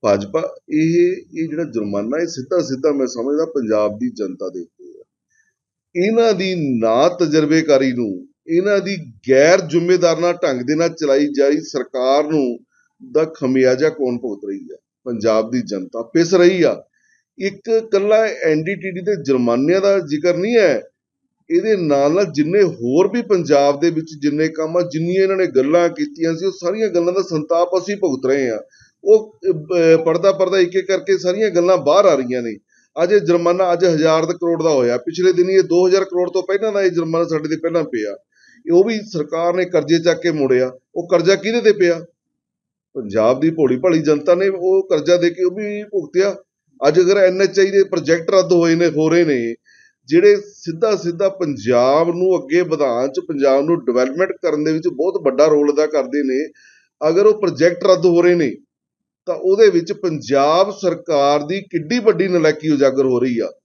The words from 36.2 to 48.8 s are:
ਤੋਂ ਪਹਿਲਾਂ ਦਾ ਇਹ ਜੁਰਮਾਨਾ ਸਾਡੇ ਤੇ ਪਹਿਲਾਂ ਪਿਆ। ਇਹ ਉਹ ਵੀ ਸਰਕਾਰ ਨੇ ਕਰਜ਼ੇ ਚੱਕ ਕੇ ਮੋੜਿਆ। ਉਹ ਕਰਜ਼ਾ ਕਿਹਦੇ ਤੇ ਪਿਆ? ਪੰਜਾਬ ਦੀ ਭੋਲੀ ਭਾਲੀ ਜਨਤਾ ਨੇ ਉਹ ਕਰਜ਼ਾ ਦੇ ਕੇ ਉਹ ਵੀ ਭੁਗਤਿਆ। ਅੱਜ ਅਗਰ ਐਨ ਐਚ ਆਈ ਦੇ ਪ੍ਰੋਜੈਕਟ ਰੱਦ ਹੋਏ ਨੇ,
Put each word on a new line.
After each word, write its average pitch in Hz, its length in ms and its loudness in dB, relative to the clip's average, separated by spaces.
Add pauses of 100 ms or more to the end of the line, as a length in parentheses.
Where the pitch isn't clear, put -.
ਤੋਂ 180 120 -2
ਪਹਿਲਾਂ 202 300 -2
ਦਾ 202 100 0
ਇਹ 185 80 2
ਜੁਰਮਾਨਾ 165 340 -2
ਸਾਡੇ 156 240 -4
ਤੇ 160 80 -4
ਪਹਿਲਾਂ 160 280 -2
ਪਿਆ। 107 280 -6 (540)
ਇਹ 170 60 -2
ਉਹ 180 120 6
ਵੀ 220 160 -4
ਸਰਕਾਰ 165 540 -4
ਨੇ 185 100 0
ਕਰਜ਼ੇ 170 340 0
ਚੱਕ 165 240 0
ਕੇ 175 80 0
ਮੋੜਿਆ। 131 420 0 (220)
ਉਹ 170 140 -8
ਕਰਜ਼ਾ 180 280 2
ਕਿਹਦੇ 220 240 -2
ਤੇ 208 120 4
ਪਿਆ? 170 280 0 (920)
ਪੰਜਾਬ 110 460 0
ਦੀ 160 100 2
ਭੋਲੀ 143 260 0
ਭਾਲੀ 160 260 0
ਜਨਤਾ 147 320 2
ਨੇ 190 140 0
ਉਹ 190 400 -2
ਕਰਜ਼ਾ 165 280 2
ਦੇ 170 140 0
ਕੇ 175 140 -6
ਉਹ 180 60 0
ਵੀ 208 340 -8
ਭੁਗਤਿਆ। 190 520 -4 (520)
ਅੱਜ 160 120 2
ਅਗਰ 185 160 2
ਐਨ 185 260 2
ਐਚ 196 180 0
ਆਈ 196 100 2
ਦੇ 196 140 4
ਪ੍ਰੋਜੈਕਟ 165 460 -2
ਰੱਦ 185 220 2
ਹੋਏ 170 220 4
ਨੇ, 170 120 0